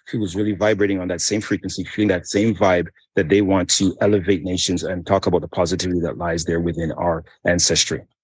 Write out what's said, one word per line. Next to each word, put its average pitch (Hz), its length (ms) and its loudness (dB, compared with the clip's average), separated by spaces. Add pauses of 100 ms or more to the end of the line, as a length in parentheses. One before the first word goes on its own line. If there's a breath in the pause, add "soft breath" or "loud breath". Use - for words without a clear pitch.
who 113 160 -4
is 90 140 -4
really 104 160 0
vibrating 98 480 0
on 90 80 -6
that 87 120 -4
same 104 200 -2
frequency, 98 420 -4
feeling 104 240 -2
that 90 220 0
same 107 260 2
vibe 90 320 2 (300 soft breath)
that 90 120 0
they 101 140 6
want 95 280 2
to - 300 2
elevate 98 440 2
nations 90 400 -2
and 87 200 -6
talk 98 220 0
about 87 140 2
the 82 80 0
positivity 90 540 0
that 85 140 -4
lies 85 280 -4
there 85 160 0
within 82 320 -2
our - 320 -2 (200 soft breath)
ancestry - 580 0 (220)